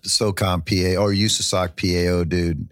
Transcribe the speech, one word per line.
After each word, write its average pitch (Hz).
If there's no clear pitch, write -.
socom 92
P 92
A, 92
or 101
usasoc 98
P 90
A 87
O 90
dude 85